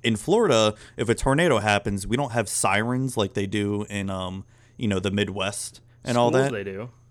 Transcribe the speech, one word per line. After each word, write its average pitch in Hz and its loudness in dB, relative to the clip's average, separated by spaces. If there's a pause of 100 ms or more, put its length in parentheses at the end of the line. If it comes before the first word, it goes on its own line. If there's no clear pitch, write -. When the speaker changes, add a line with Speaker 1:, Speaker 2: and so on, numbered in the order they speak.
Speaker 1:
in 113 2
Florida, 127 4 (220)
if 113 -4
a 117 6
tornado 139 2
happens, 101 0
we 104 -2
don't 131 -2
have 113 0
sirens 120 0
like 101 -2
they 101 -2
do 104 -2
in, 101 -4
um, 92 -8 (340)
you 110 -2
know, 98 2
the 98 -2
Midwest 98 -4 (240)
and 120 -2
all 120 4
Speaker 2:
Schools 131 4
Speaker 1:
that. 117 -2
Speaker 2:
they 104 -6
do. 98 -10 (220)